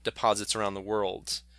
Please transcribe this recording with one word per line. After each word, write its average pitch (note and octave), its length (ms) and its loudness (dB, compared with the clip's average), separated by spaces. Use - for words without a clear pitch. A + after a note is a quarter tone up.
deposits G#2+ 500 2
around G2+ 200 0
the G2 60 -6
world. G2 600 -2